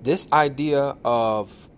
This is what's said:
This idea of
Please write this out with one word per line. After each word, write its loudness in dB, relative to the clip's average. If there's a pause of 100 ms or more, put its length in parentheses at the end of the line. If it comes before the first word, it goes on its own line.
This -2
idea 0
of -2